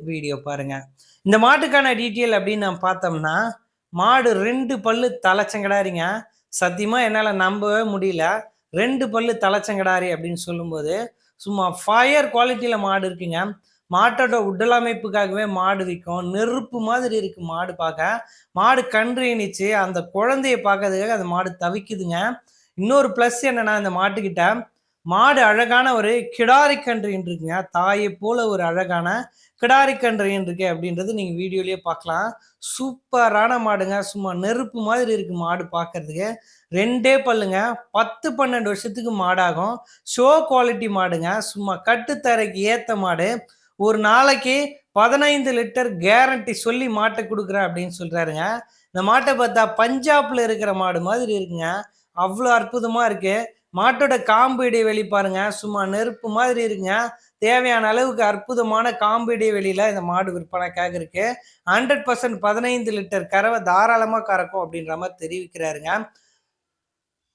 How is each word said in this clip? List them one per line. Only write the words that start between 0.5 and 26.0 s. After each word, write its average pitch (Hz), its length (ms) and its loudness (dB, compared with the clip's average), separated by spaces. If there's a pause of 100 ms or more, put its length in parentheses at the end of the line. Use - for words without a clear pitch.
இந்த 202 120 4
மாட்டுக்கான 269 560 4
டீட்டெயில் 233 420 0
அப்படின்னு 202 300 -2
நாம் 180 160 -4
பார்த்தோம்னா, 170 540 -2 (560)
மாடு 233 420 4
ரெண்டு 240 460 -2
பல்லு 226 280 0 (140)
தலைச்சங்கடாரிங்க. 196 840 0 (460)
சத்தியமா 208 500 0
என்னால 214 300 0
நம்பவே 202 520 0
முடியல. 190 400 -2 (480)
ரெண்டு 240 380 0
பல்லு 226 240 0
தலைச்சங்கடாரி 190 760 0
அப்படின்னு 170 320 -6
சொல்லும்போது 170 560 -6 (440)
சும்மா 196 300 -2
ஃபயர் 247 640 2
குவாலிட்டியில 233 460 0
மாடு 196 280 0
இருக்குங்க. 175 340 -4 (500)
மாட்டோட 233 520 2
உடலமைப்புக்காகவே 208 1040 0
மாடு 190 360 0
விக்கும். 175 460 -6
நெருப்பு 233 500 -2
மாதிரி 233 360 -2
இருக்கு 190 260 -6
மாடு 170 320 -6
பார்க்க. 165 520 -4 (300)
மாடு 175 320 4
கன்று 240 380 0
இனிச்சு 208 460 -2
அந்த 185 280 0 (120)
குழந்தைய 254 440 0
பார்க்கறதுக்காக 202 640 0
அந்த 180 100 -4
மாடு 180 220 -2 (100)
தவிக்குதுங்க. 185 580 -4 (600)
இன்னொரு 262 300 4
பிளஸ் 240 340 0
என்னன்னா, 233 340 0
இந்த 202 140 -2
மாட்டுக்கிட்ட 190 540 0 (600)
மாடு 240 360 4
அழகான 233 520 4
ஒரு 214 160 2 (200)